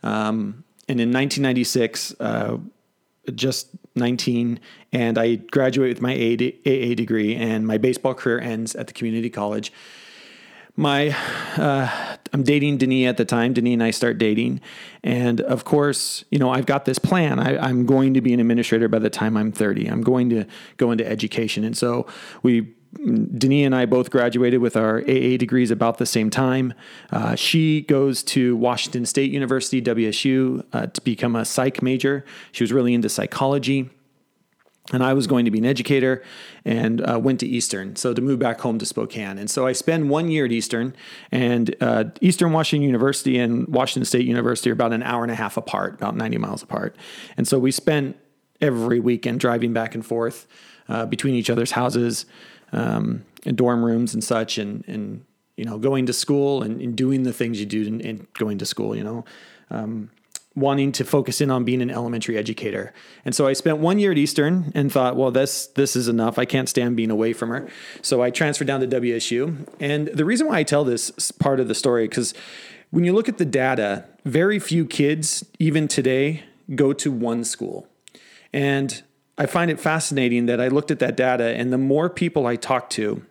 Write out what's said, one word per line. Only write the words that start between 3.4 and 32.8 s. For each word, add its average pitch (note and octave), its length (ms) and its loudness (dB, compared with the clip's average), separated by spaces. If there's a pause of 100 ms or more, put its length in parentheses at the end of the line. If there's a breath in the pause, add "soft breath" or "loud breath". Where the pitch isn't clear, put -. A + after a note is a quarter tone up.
nineteen, A#2+ 640 0 (320 loud breath)
and A2+ 260 2
I A#2 180 2
graduate C3 520 2
with A#2+ 140 -2
my B2 100 0
A - 20 -2
A A#2 220 2
de-, B2 300 -2
A C#3 40 4
A B2 240 2
degree, A2 400 0
and A2 320 -2
my G#2+ 120 0
baseball B2+ 360 0
career A#2+ 240 0
ends A2+ 380 -6
at A2 100 -8
the - 60 -20
community A#2 360 -4
college. G#2 440 -6 (1040 loud breath)
My, D3 340 2 (460 loud breath)
uh, C#3 600 0 (160)
I'm C#3+ 100 0
dating C#3+ 360 2
Dania C3 300 4
at A#2+ 80 0
the A#2 80 2
time. A#2+ 300 2
Dania A#2+ 200 2
and A#2 100 2
I A2+ 80 2
start A2+ 260 0
dating. A#2 420 0 (440 loud breath)
And B2 360 2
of B2 240 0
course, - 680 0
you C#3+ 80 2
know, B2+ 100 4
I've B2+ 160 0
got C#3 180 2
this B2+ 140 0
plan. D#3 400 2
I, B2+ 260 2
I'm B2 220 2
going C3+ 280 4
to C3 60 4
be A#2+ 140 2
an B2 60 4
administrator A#2 480 4
by A2 100 2
the G#2+ 100 2
time A2 280 0
I'm G#2+ 160 0
thirty. G#2 340 0
I'm A2+ 160 -2
going B2 280 4
to A2 160 0 (300 loud breath)
go A#2+ 140 2
into A2+ 160 0
education. G#2+ 560 -2
And A2+ 140 -2
so A#2+ 320 -2 (340 loud breath)
we, A#2 320 2 (240)
Dania C3 680 2
and C3 100 2
I B2 100 4
both B2+ 240 2
graduated B2 500 4
with A#2 160 2
our A2 260 2
A - 60 -4
A B2+ 280 2
degrees B2 340 2
about A#2 280 2
the A#2+ 80 0
same A2 220 0
time. B2+ 460 0 (380 loud breath)
Uh, A2+ 240 0
she D#3 460 2
goes C3+ 420 2
to B2 320 2
Washington A#2+ 500 0
State C#3 240 0
University, C3+ 500 0
W A2+ 280 0
S - 160 -4
U, C3 480 2
uh, A#2 140 -2
to - 160 -8
become A#2+ 340 0
a A2+ 80 -2
psych C3 400 -2
major. C3+ 400 0 (260 loud breath)
She - 140 -2
was G#2+ 80 0
really B2 220 4